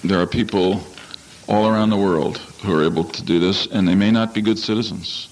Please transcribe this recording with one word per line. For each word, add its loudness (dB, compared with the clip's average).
there 2
are 2
people 0
all 2
around 2
the 2
world 0
who 0
are 4
able 0
to -10
do 2
this, 0
and 0
they 4
may 4
not 0
be -2
good 0
citizens. -6